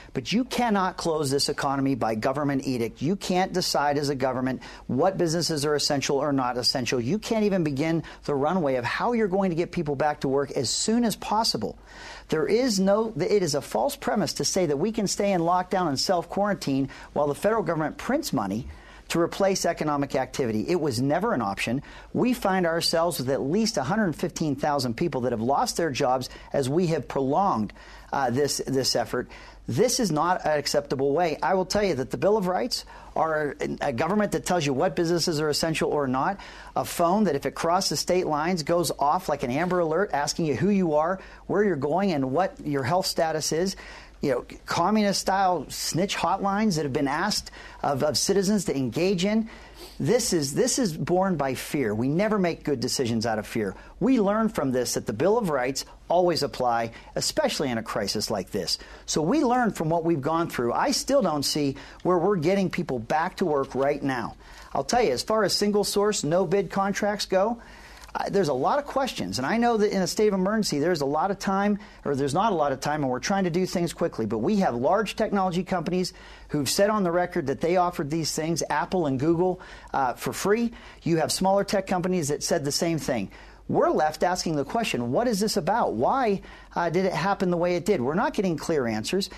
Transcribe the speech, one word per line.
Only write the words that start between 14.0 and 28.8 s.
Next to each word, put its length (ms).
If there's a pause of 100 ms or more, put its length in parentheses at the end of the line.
to 100
say 220
that 120
we 140
can 140
stay 240
in 120
lockdown 460
and 120
self-quarantine 880 (240)
while 160
the 60
federal 280
government 340
prints 360
money 340 (420)
to 120
replace 460
economic 500
activity. 520
It 120
was 200
never 320
an 100
option. 400 (300)
We 200
find 340
ourselves 540
with 100
at 120
least 340
a 80
hundred 320
fifteen 400
thousand 400
people 260
that 100
have 100
lost 340
their 140
jobs 380 (240)
as 160
we 200
have 180
prolonged, 680 (400)
uh, 180
this, 360
this 300